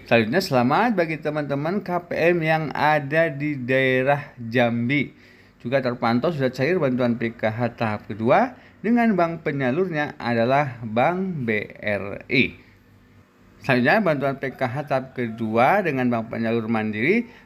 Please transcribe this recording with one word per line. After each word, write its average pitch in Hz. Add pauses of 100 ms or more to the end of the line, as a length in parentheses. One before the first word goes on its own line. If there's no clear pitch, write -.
Selanjutnya 117
selamat 151
bagi 165
teman-teman 151
K 196 (160)
P - (220)
M -
yang 160 (120)
ada 151
di 143
daerah 131
Jambi. 120 (480)
Juga 135
terpantau 120
sudah 135
cair 156
bantuan 127
P 117
K -
H 113
tahap 107
kedua 143 (240)
dengan 233
bank 165
penyalurnya 147
adalah 120
Bank 147
B 104 (160)
R 101
I. 113 (920)
Selanjutnya 135
bantuan 139
P 135
K -
H 120 (120)
tahap 131
kedua 117
dengan 131
bank 117
penyalur 113
Mandiri 113 (180)